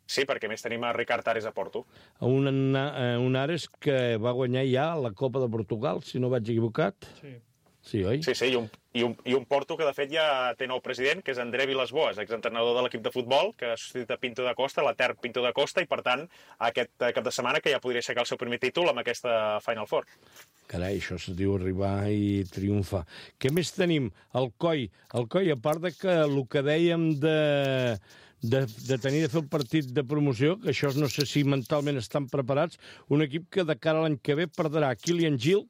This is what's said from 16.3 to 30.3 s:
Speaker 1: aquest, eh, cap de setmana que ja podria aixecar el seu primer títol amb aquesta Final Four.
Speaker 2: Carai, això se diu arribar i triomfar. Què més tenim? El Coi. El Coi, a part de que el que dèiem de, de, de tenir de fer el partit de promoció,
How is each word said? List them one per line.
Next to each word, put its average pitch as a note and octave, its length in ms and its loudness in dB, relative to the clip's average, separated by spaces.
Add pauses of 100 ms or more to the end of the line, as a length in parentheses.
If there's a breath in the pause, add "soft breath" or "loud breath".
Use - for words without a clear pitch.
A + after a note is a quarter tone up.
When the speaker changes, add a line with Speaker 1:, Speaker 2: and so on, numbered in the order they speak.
Speaker 1:
aquest, A#2+ 300 0
eh, A#2+ 180 2
cap A#2+ 80 0
de A#2 80 -2
setmana C3 320 0
que D#3 80 2
ja B2 80 2
podria A#2+ 240 -2
aixecar A#2+ 220 -2
el - 20 -8
seu B2+ 140 -4
primer A#2+ 180 -4
títol D3+ 320 2
amb B2 80 0
aquesta A#2 380 0 (260)
Final A2 240 -8
Four. D3 160 0 (600 loud breath)
Speaker 2:
Carai, F#2 340 -4
això F2+ 160 -8
se F#2+ 160 -8
diu G2 240 0
arribar F#2+ 380 -2 (180)
i G2+ 300 2 (100)
triomfar. G2 540 0 (340 loud breath)
Què C3+ 160 0
més F3 160 -2
tenim? D#3+ 380 0 (260 soft breath)
El B2+ 140 0 (100)
Coi. D#3 300 0 (260 soft breath)
El A#2 160 -2
Coi, F#3+ 200 2
a C#3 40 2
part D3+ 300 0
de F3 100 -4
que F#3 160 -2 (140)
el C#3 160 2 (100)
que C#3+ 160 2
dèiem E3+ 380 4 (180)
de, D#3+ 140 4 (1040 loud breath)
de, C3 240 2
de B2 320 -2
tenir C#3 240 0
de C#3+ 80 2
fer D#3+ 140 0
el - 20 -12
partit D3 480 -2
de D3 80 2
promoció, C#3+ 560 2